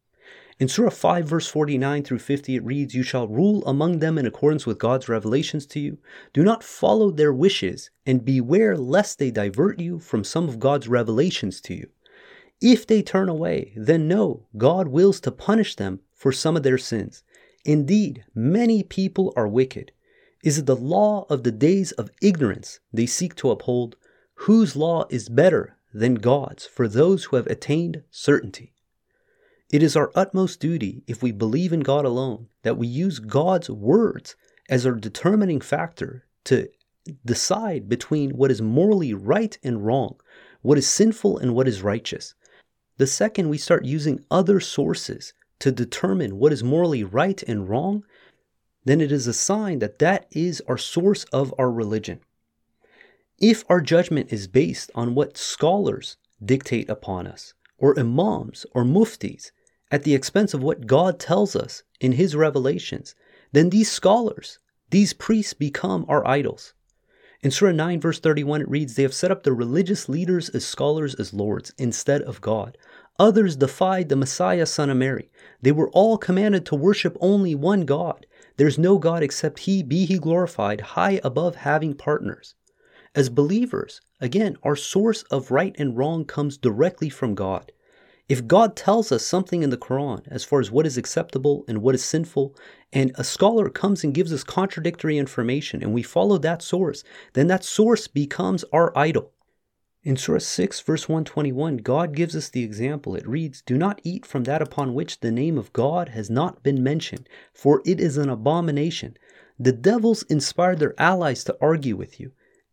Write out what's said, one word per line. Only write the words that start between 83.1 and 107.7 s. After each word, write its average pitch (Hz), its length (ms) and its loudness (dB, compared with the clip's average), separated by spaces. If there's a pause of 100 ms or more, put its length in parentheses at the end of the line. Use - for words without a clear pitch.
As 139 140 2
believers, 156 720 0 (220)
again, 180 420 0
our 143 140 0
source 214 460 0
of 135 280 -4
right 165 260 2
and 131 200 -2
wrong 156 260 0
comes 147 340 -4
directly 143 520 0
from 117 260 -4
God. 95 380 -6 (560)
If 127 180 -2
God 202 280 6
tells 214 360 0
us 117 140 0
something 180 380 -2
in 143 80 0
the 143 60 -2
Quran 135 500 -6
as - 160 -10
far 143 160 2
as 107 120 -2
what 151 140 4
is 131 120 -4
acceptable 143 720 -2
and 107 140 -4
what 131 140 2
is 127 100 -2
sinful, 151 500 -2 (380)
and 131 220 2
a 131 80 -6
scholar 214 460 2
comes 196 340 -2
and 143 100 0
gives 165 180 0
us 139 120 -4
contradictory 165 760 -4
information 135 640 -4
and 107 120 -4
we 120 100 0
follow 196 340 2
that 160 240 -2
source, 175 420 -2 (300)
then 143 140 4
that 185 160 0
source 220 440 2
becomes 175 640 -2
our 165 260 4
idol. 147 360 0 (680)
In 139 120 0
Surah 156 240 0
six, - 400 -4
verse - 300 -4
one 160 160 0
twenty-one, 143 520 -2
God 139 380 -2
gives 165 200 -2
us 156 140 -8
the 123 140 -4
example. 113 520 -6
It - 120 -10
reads, 147 360 -6
"Do 127 140 0
not 196 260 0
eat 180 220 -8
from 131 180 -4
that 147 180 -2
upon 139 320 -4
which 160 260 -8
the 117 120 -2
name 143 260 0
of 104 160 -8
God 156 360 0
has 110 200 -8
not 147 340 -2
been 139 200 0
mentioned, - 440 -4 (240)
for - 320 4